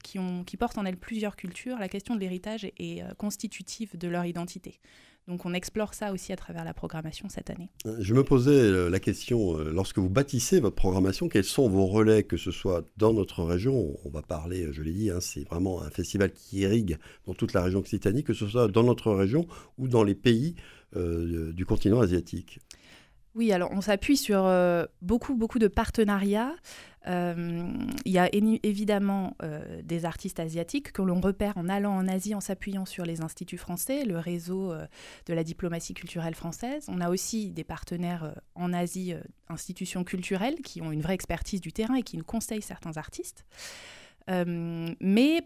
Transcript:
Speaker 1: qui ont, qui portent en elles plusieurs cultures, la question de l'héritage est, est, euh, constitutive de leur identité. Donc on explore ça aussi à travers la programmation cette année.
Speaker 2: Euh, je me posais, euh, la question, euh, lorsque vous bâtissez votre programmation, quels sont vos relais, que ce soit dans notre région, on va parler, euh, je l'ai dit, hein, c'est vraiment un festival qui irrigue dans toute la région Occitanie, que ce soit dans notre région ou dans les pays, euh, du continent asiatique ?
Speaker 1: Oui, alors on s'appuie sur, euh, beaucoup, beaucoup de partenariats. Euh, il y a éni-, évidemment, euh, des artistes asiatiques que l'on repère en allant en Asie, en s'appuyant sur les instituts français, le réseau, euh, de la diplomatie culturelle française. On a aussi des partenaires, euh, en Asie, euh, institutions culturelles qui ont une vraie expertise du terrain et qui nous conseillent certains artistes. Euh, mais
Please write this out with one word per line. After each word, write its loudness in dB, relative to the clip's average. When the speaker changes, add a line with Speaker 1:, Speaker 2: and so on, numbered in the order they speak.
Speaker 1:
qui -12
ont, -4
qui -12
portent -2
en -4
elles -4
plusieurs -6
cultures, -10
la -6
question -6
de -2
l'héritage -6
est, -10
est, -8
euh, -10
constitutive -8
de -6
leur -2
identité. -8
Donc -8
on -2
explore -4
ça -6
aussi -8
à -4
travers -10
la -8
programmation -10
cette -10
année. -10
Speaker 2:
Euh, -4
je 0
me 8
posais, 6
euh, 8
la 2
question, 0
euh, -2
lorsque 0
vous 2
bâtissez 4
votre 2
programmation, 4
quels 4
sont 4
vos 6
relais, 6
que -2
ce -4
soit -2
dans 6
notre 0
région, 2
on -8
va -6
parler, -6
euh, -4
je -8
l'ai -2
dit, 0
hein, -2
c'est -8
vraiment -2
un -8
festival 0
qui -10
irrigue 2
dans -8
toute -2
la 4
région 2
Occitanie, 0
que -2
ce -4
soit 2
dans 4
notre 4
région 4
ou -2
dans 6
les 4
pays, 4
euh, -2
du -4
continent 4
asiatique ? 0
Speaker 1:
Oui, 2
alors 2
on -2
s'appuie 2
sur, 2
euh, 4
beaucoup, 0
beaucoup 0
de 6
partenariats. 2
Euh, -2
il 0
y 6
a 4
éni-, 4
évidemment, 0
euh, -8
des -4
artistes -6
asiatiques -6
que -2
l'on 2
repère 0
en -4
allant 0
en 0
Asie, -2
en -4
s'appuyant -6
sur -8
les -4
instituts -10
français, -4
le -2
réseau, -6
euh, -8
de -2
la 0
diplomatie -6
culturelle -6
française. -8
On -4
a 0
aussi -4
des -10
partenaires, -6
euh, -8
en -2
Asie, -4
euh, -8
institutions -6
culturelles -2
qui -14
ont -6
une -2
vraie 0
expertise -4
du -10
terrain 0
et 2
qui -8
nous -8
conseillent -4
certains -10
artistes. -12
Euh, -2
mais 4